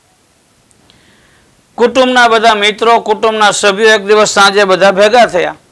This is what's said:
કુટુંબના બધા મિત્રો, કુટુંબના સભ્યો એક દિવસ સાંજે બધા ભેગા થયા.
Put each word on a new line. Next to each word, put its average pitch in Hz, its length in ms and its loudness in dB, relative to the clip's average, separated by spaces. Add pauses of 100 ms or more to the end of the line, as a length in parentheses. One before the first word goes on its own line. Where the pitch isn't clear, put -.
(1700)
કુટુંબના 247 540 0
બધા 226 260 0
મિત્રો, 214 460 -2
કુટુંબના 214 500 -2
સભ્યો 208 380 0
એક 208 180 0
દિવસ 214 220 2
સાંજે 202 360 0
બધા 190 260 2
ભેગા 208 360 2
થયા. 156 280 -4 (180)